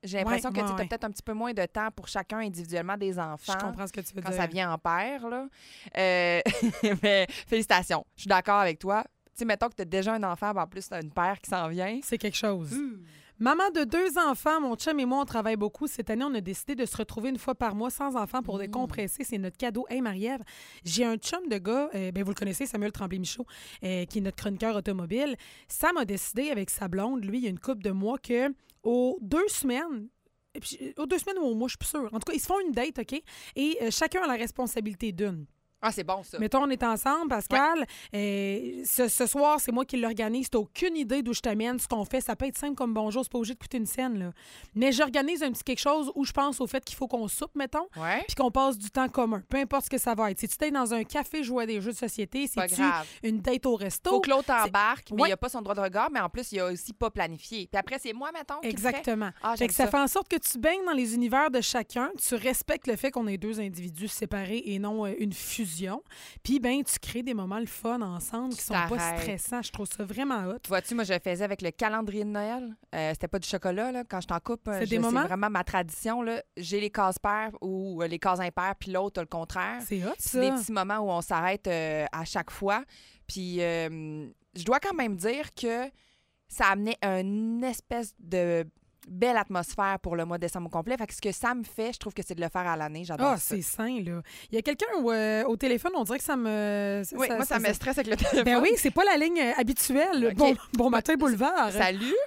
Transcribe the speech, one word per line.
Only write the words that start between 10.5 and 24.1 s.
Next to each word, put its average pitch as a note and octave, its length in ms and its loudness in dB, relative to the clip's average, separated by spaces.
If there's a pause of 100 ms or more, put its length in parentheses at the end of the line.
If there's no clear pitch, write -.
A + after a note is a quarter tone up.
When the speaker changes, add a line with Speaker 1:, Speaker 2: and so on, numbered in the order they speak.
Speaker 1:
en E3+ 120 0
plus, F#3 200 -12
t'as F3 140 -6
une D#3 100 -8
paire F#3 300 2
qui - 80 -14
s'en F3+ 180 0
vient. F#3 360 -2
Speaker 2:
C'est - 140 -4
quelque G#3 200 -2
chose. F#3 360 -2
Speaker 1:
Hmm. B3+ 280 -4 (400)
Speaker 2:
Maman D#4+ 320 4
de D4+ 120 2
deux E4 320 2
enfants, D#4 420 4
mon B3+ 160 0
chum D#4 240 0
et C4 60 2
moi, C4 160 2
on C#4 40 0
travaille A3 300 0
beaucoup. G#3 320 -2
Cette - 220 -6
année, A#3 160 0
on C#4+ 80 0
a A3 80 0
décidé F#3+ 340 -6
de B3 100 0
se - 120 -6
retrouver A3+ 320 -4
une C4 80 -2
fois B3+ 180 -2
par A3 180 0
mois A3 160 -2
sans C4+ 280 -2
enfants A#3+ 240 -2
pour G3+ 160 -4
Speaker 1:
Hmm. G3 40 -4
Speaker 2:
décompresser. A3 640 -4
C'est A#3 140 -4
notre F#3+ 200 -4
cadeau. A#3+ 320 -2
Hey, C4 120 -2
Marie-Ève, A3+ 400 -2 (420)
j'ai F3 220 2
un A3+ 100 2
chum F4 340 -4
de G#3+ 80 0
gars, A#3+ 380 0
euh, F#3 160 -2
ben, F#3+ 120 -2
vous G3 80 -2
le G3+ 40 -2
connaissez, G3 300 -2
Samuel G#3 260 -2
Tremblay-Michaud, F#3+ 540 -6 (400)
euh, F#3 200 -2
qui - 120 -4